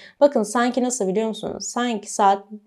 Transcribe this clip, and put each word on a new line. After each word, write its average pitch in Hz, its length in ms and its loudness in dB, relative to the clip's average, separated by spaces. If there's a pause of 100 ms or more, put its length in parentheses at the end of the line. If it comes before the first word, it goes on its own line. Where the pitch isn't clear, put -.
(200)
Bakın 285 220 6
sanki 247 400 0
nasıl 240 260 -2
biliyor 214 200 0
musunuz? - 380 -8
Sanki 233 460 -4
saat 202 320 4 (220)